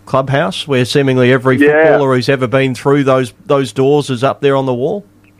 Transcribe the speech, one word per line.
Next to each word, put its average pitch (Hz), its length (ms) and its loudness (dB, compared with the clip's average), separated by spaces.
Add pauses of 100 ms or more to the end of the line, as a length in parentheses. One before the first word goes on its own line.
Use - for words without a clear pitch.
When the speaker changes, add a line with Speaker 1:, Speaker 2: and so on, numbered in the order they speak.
Speaker 1:
clubhouse, 139 640 -4
where 127 160 0
seemingly 127 480 2
every 131 240 2
Speaker 2:
Yeah. 151 360 4
Speaker 1:
footballer 139 220 2
who's 123 140 -2
ever 131 180 0
been 131 280 -2
through 143 300 0
those, 131 280 0 (140)
those 139 260 -2
doors 139 380 0
is 123 120 -4
up 123 200 -2
there 139 140 2
on 135 100 -2
the 127 80 -2
wall? 165 300 -6 (360)